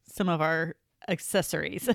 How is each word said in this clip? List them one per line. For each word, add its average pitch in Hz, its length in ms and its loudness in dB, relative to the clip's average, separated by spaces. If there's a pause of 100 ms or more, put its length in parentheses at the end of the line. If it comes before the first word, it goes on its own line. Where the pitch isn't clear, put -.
some - 260 0
of 160 120 2
our 160 340 2 (320)
accessories. - 880 -2